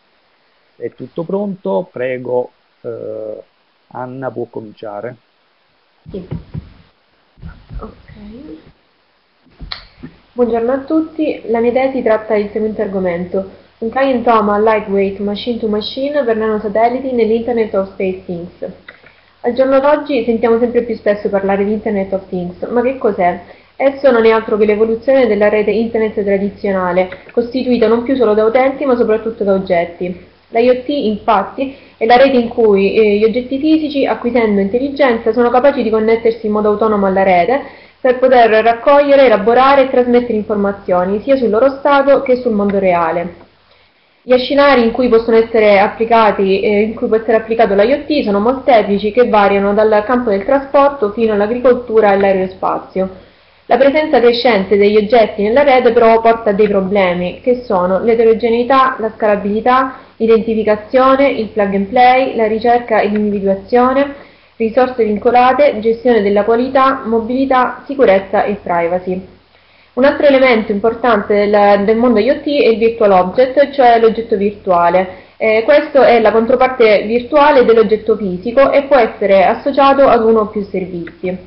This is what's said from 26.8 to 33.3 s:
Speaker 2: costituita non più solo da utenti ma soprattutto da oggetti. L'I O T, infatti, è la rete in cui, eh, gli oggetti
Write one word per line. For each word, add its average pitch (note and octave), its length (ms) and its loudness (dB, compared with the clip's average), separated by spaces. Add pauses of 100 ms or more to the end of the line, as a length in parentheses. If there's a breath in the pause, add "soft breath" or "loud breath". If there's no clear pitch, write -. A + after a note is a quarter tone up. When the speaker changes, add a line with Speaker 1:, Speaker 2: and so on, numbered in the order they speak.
Speaker 2:
costituita A#3+ 560 0
non A#3 160 2
più C4+ 140 -2
solo A3 180 2
da G#3+ 100 2
utenti C4 400 0
ma B3+ 120 2
soprattutto A3+ 480 -2
da G3 80 2
oggetti. F3+ 540 -2 (420)
L'I A#3 200 0
O B3+ 140 2
T, - 60 -10
infatti, A3 840 -2 (220 loud breath)
è A3+ 100 -4
la A#3+ 100 6
rete C4+ 220 4
in A#3 100 0
cui, G3+ 480 2
eh, G#3 220 4
gli G#3+ 60 2
oggetti B3 360 -2